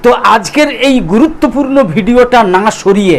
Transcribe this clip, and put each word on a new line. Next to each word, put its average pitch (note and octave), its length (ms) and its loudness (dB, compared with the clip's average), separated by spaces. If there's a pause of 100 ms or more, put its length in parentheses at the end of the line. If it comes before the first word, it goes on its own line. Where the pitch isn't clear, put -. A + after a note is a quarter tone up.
তো A#3+ 80 2 (240)
আজকের C4 360 -2 (180)
এই C4+ 80 2 (160)
গুরুত্বপূর্ণ C4 640 0 (180)
ভিডিওটা A#3+ 460 2 (160)
না F#3+ 80 0 (200)
সরিয়ে F#3+ 360 2